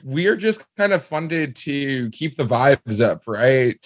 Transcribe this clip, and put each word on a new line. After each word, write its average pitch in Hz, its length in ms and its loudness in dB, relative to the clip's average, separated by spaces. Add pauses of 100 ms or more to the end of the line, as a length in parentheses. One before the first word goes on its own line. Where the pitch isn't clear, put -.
We 143 240 -2
are 220 100 2
just 214 280 -2 (120)
kind 202 180 2
of 175 100 -2
funded 156 520 -4
to 139 540 -4
keep 156 260 -8
the 147 80 -2
vibes 120 600 2
up, 85 220 -2
right? 123 580 2